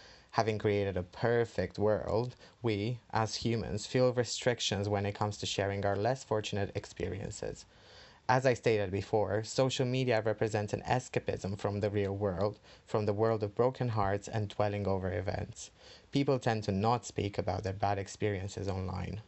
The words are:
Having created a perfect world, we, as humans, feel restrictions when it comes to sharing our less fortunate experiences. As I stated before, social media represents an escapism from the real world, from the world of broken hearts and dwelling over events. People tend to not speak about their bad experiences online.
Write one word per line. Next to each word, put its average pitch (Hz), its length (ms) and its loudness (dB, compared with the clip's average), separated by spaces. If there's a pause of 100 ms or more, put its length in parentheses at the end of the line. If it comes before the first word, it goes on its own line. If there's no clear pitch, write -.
(320)
Having 110 260 2
created 101 380 2
a 92 80 -2
perfect 117 720 0
world, 107 560 0 (280)
we, 113 360 0 (140)
as 110 240 0
humans, 110 500 -2
feel 127 260 4
restrictions 117 760 0
when 101 180 2
it 101 80 -2
comes 104 220 -2
to 98 100 -6
sharing 98 400 0
our 101 80 2
less 113 300 0
fortunate 104 500 -2
experiences. - 920 -8 (640)
As 123 160 4
I 127 100 6
stated 104 360 2
before, 101 540 0
social 131 420 0
media 123 340 2
represents 107 520 0
an - 120 -2
escapism 104 720 -2
from 101 220 -2
the 101 120 2
real 98 260 0
world, 101 420 0 (260)
from 107 220 0
the 104 60 4
world 110 320 2
of 101 100 -2
broken 123 360 2
hearts 101 360 0
and 107 220 -2
dwelling 104 400 0
over 92 240 0
events. 95 580 -4 (400)
People 139 300 2
tend 110 240 0
to - 80 0
not 110 340 2
speak - 320 -4
about 98 240 -2
their 98 100 -4
bad 101 280 0
experiences 98 640 -4
online. 92 600 -4